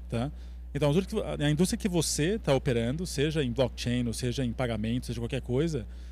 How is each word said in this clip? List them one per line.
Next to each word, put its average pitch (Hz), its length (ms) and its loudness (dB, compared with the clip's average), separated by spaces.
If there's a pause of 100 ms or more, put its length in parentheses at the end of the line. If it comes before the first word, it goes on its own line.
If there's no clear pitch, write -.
tá? 120 220 -2 (420)
Então, 147 160 2
a - 20 4
indústria 190 320 0
que, 147 200 -4
a 147 60 4
indústria 165 280 4
que 196 100 0
você 175 500 2
tá - 160 2
operando, 131 540 2
seja 151 360 0
em 123 80 0
blockchain, 123 540 0
ou 113 80 -2
seja 127 300 -2
em 120 80 0
pagamento, 117 540 -2
seja 117 160 -4
qualquer 120 200 -2
coisa, 131 460 0 (240)